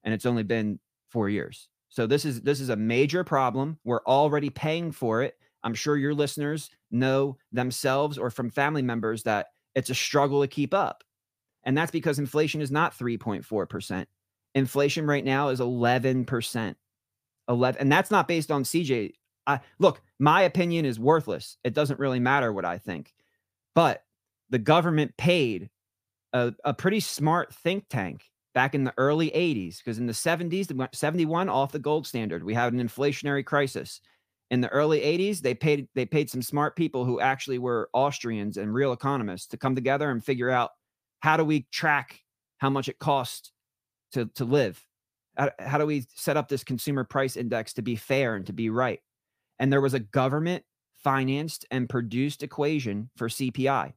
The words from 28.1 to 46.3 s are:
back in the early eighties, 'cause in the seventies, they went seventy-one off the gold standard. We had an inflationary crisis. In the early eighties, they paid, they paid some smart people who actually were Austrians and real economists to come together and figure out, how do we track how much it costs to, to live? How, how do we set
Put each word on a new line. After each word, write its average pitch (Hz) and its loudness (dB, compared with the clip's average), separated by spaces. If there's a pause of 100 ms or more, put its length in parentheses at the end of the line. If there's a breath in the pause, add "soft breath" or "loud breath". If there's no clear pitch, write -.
back 131 2
in 139 2
the 127 -2
early 151 2
eighties, 123 -2
'cause 113 -6
in 120 -4
the 113 -4
seventies, 175 -2
they 147 -8
went 131 -6
seventy-one 170 0
off 135 0
the 156 -6
gold 147 -2
standard. 95 -4
We 104 -4
had 120 2
an 123 0
inflationary 139 -2
crisis. 139 -2 (500)
In 127 2
the 123 0
early 151 2
eighties, 175 0
they 123 0
paid, 147 0
they 127 0
paid 147 0
some 127 -6
smart 147 -2
people 135 0
who 123 0
actually 131 0
were 120 -2
Austrians 113 -2
and 104 -4
real 131 0
economists 117 -4
to - -12
come 131 0
together 135 0
and 117 -4
figure 127 0
out, 123 2 (500)
how 156 4
do 160 4
we 151 2
track 147 -2 (380)
how 139 2
much 139 -2
it - -10
costs 135 -2 (600)
to, 117 -2
to 127 -4
live? 120 0 (500)
How, 139 0
how 139 -2
do 151 2
we 143 -2
set - -2